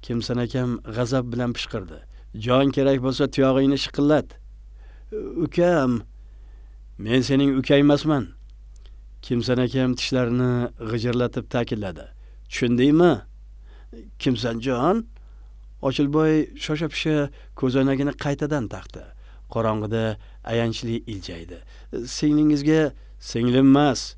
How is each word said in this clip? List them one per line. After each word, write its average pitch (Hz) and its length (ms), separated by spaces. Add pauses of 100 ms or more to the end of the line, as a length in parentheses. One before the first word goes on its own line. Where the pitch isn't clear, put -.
Kimsan 117 360
akam 123 320 (160)
g'azab 120 460
bilan 120 220
pishqirdi. 95 460 (360)
"Jon 123 340
kerak 135 320
bo'lsa, 131 260
tuyog'ingni 135 500
shiqillat." 147 500 (1160)
"Ukam." 165 460 (1040)
"Men 117 240
sening 139 360
ukang 139 220
emasman." 143 440 (1000)
Kimsan 120 360
akam 127 380
tishlarini 123 580 (240)
g'ijirlatib 120 720
ta'kidladi. 107 560 (440)
"Tushundingmi?" 143 640 (1040)
"Kimsan, 117 400
jon?" 131 380 (840)
Ochilboy 147 520 (220)
shosha-pisha 151 640 (380)
ko'zoynagini 135 580
qaytadan 143 560
taqdi. - 340 (460)
Qorong'ida 110 540 (400)
ayanchli 113 520 (100)
iljaydi. 85 520 (480)
"Singlingizga", 151 760 (380)
"Singlim 123 480
emas" 139 340 (160)